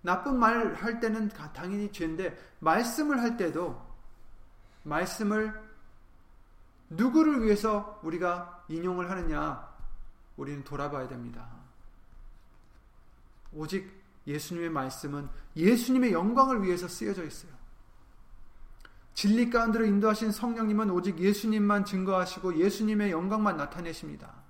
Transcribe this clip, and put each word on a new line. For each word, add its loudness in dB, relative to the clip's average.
나쁜 0
말 4
할 -4
때는 0
가-, -12
당연히 -6
죄인데, -4
말씀을 2
할 0
때도 -2
말씀을 0
누구를 4
위해서 2
우리가 -4
인용을 -2
하느냐, -2
우리는 -8
돌아봐야 -6
됩니다. -12
오직 -8
예수님의 -6
말씀은 -6
예수님의 4
영광을 4
위해서 0
쓰여져 -4
있어요. -12
진리 4
가운데로 4
인도하신 4
성령님은 0
오직 0
예수님만 4
증거하시고 0
예수님의 2
영광만 0
나타내십니다. -10